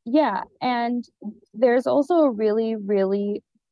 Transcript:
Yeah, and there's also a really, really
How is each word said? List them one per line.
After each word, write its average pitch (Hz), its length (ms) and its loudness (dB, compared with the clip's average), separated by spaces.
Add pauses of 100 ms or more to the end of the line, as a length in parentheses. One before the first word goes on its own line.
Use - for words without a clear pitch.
Yeah, 240 380 0 (180)
and 240 420 -2 (500)
there's 247 340 2
also 294 320 2
a 294 120 4
really, 220 440 -2
really 202 680 -2 (280)